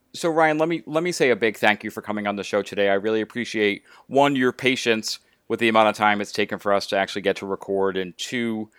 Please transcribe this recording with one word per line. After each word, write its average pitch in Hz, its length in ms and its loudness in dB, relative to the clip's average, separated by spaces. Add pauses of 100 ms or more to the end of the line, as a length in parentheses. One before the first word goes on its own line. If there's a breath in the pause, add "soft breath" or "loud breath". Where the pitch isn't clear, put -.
(140)
so, - 160 -4
Ryan, 156 280 2
let 160 100 2
me, 170 180 -4
let 156 180 -2
me 175 80 -2
say 147 180 2
a 117 60 4
big 107 220 0
thank 107 260 2
you 107 80 -6
for 107 100 -10
coming 104 260 -4
on 101 80 0
the 98 80 -4
show 101 180 0
today. 98 280 0
I 98 60 4
really 110 260 0
appreciate, 107 640 -2 (240 soft breath)
one, 139 280 2
your 127 160 2
patience 117 680 0 (280)
with 113 120 -2
the 113 100 2
amount 110 200 6
of 104 60 2
time 104 240 2
it's 101 120 -6
taken 104 280 -4
for 101 140 0
us 98 140 0
to 104 100 0
actually 98 240 -2
get 95 160 0
to - 80 -10
record, 98 500 -2
and 92 220 -6
two, 113 600 -6